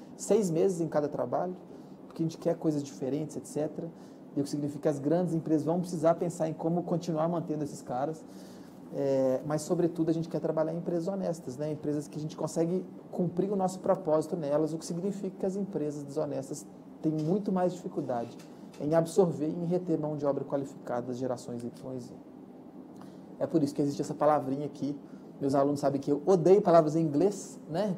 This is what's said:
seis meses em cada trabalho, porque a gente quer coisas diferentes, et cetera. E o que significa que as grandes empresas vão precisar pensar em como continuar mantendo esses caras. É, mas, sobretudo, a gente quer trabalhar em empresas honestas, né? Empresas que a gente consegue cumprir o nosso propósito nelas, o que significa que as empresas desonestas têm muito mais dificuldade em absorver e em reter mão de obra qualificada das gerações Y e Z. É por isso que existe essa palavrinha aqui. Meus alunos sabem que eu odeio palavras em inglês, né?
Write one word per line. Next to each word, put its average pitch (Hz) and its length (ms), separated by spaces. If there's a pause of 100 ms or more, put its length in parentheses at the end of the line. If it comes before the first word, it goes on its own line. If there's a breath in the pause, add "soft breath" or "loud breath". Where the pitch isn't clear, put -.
(160 loud breath)
seis 202 320
meses 170 320
em 170 60
cada 147 220
trabalho, 147 480 (500 loud breath)
porque - 160
a - 20
gente 160 140
quer 165 180
coisas 151 240
diferentes, 143 560
et 127 100
cetera. 156 440 (460 loud breath)
E 143 40
o 139 40
que - 60
significa 147 320
que 165 60
as 139 120
grandes 165 340
empresas 156 300
vão - 160
precisar 170 340
pensar 165 340
em 156 60
como 170 300
continuar 165 440
mantendo 156 360
esses - 180
caras. 139 420 (680 loud breath)
É, 135 500
mas, 147 180
sobretudo, 165 480
a 160 40
gente 160 140
quer 156 120
trabalhar 156 320
em 170 60
empresas 170 300
honestas, 175 480
né? 151 160
Empresas 147 340
que - 120
a - 20
gente 156 160
consegue 170 480 (260)
cumprir 180 400
o 208 60
nosso 190 240
propósito 160 560
nelas, 151 360
o 160 60
que - 80
significa 190 520
que - 80
as 190 100
empresas 147 480
desonestas 139 600 (360)
têm 156 100
muito 170 380
mais 180 220
dificuldade 127 640 (440 loud breath)
em 151 140
absorver 160 540
e 175 60
em 175 100
reter 175 340
mão 151 180
de 143 100
obra 135 180
qualificada 127 640
das 123 100
gerações 123 460
Y 131 320
e 127 40
Z. 120 140 (1200 loud breath)
É 143 80
por 156 160
isso 139 120
que - 80
existe 143 180
essa 147 140
palavrinha 143 500
aqui. 143 340 (420 loud breath)
Meus 139 140
alunos 143 260
sabem 139 200
que 147 100
eu 143 140
odeio 185 380
palavras 160 340
em 165 60
inglês, 160 560 (100)
né? 180 300